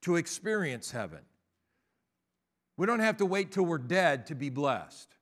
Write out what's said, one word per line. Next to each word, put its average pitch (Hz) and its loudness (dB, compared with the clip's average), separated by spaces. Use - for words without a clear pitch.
to 175 2
experience 170 -4
heaven. 90 -8
We 165 0
don't 226 2
have 220 2
to 202 2
wait 190 0
till 190 2
we're 165 0
dead 139 2
to 123 -8
be 139 -4
blessed. 127 -2